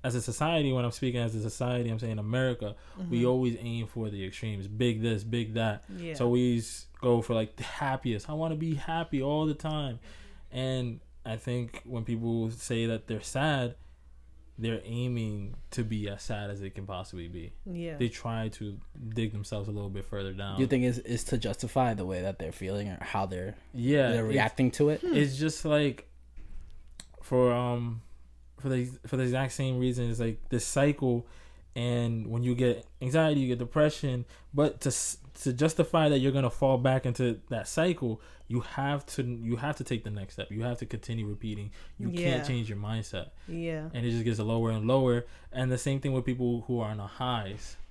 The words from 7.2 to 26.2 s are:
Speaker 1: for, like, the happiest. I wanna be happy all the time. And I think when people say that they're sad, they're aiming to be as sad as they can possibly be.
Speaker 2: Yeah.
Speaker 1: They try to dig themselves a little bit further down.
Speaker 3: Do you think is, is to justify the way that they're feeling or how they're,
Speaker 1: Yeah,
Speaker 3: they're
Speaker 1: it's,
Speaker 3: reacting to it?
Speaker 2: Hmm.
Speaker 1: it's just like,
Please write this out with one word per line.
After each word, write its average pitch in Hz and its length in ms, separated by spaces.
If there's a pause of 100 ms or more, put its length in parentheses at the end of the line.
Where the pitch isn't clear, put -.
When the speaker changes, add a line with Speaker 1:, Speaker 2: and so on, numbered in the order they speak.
Speaker 1:
for, 113 140
like, 110 220
the 113 60
happiest. 131 640
I 151 60
wanna 160 220
be 160 180
happy 156 480
all 151 240
the 151 80
time. 147 460 (520)
And 127 500 (220)
I 113 120
think 120 500
when 117 180
people 117 460
say 117 380
that 113 200
they're 107 140
sad, 135 540 (840)
they're 113 280
aiming 113 720 (160)
to 123 120
be 107 260
as 101 140
sad 104 280
as 101 100
they 95 100
can 98 160
possibly 90 400
be. 85 260 (120)
Speaker 2:
Yeah. 170 320
Speaker 1:
They 123 120
try 113 400
to 104 280 (320)
dig 110 240
themselves 101 340
a 110 40
little 104 180
bit 98 160
further 98 280
down. 98 240
Speaker 3:
Do 131 40
you 131 60
think 127 160
is, 123 160
is 117 260
to 135 120
justify 117 560
the 104 120
way 92 180
that 95 160
they're 82 120
feeling 101 380
or 92 120
how - 260
they're, 92 280 (180)
Speaker 1:
Yeah, 127 360
Speaker 3:
they're 113 160
Speaker 1:
it's, 110 80
Speaker 3:
reacting 117 380
to 147 180
it? 156 120
Speaker 2:
Hmm. 349 140
Speaker 1:
it's 135 220
just 156 280
like, 147 420 (1120)